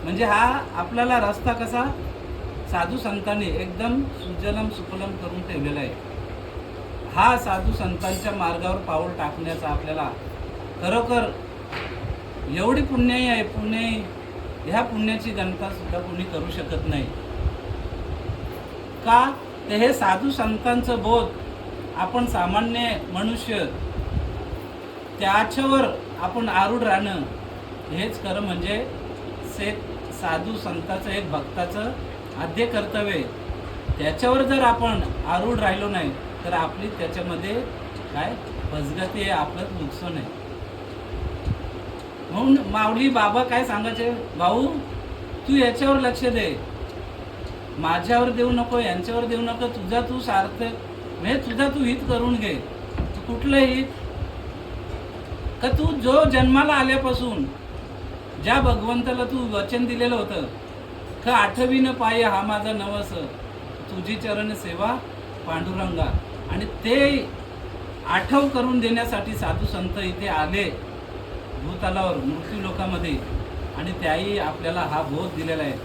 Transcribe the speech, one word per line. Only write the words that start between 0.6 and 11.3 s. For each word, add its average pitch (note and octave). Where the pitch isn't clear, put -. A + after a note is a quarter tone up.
आपल्याला A#3+
रस्ता G#3
कसा A#3+
साधू F#3
संतांनी G#3
एकदम A3
सुजलम G#3
सुफलम F#3
करून F3
ठेवलेला D3
आहे. B2+
हा A#3
साधू F#3+
संतांच्या F#3+
मार्गावर F3+
पाऊल F3
टाकण्याचा D#3+
आपल्याला D3+
खरोखर A3+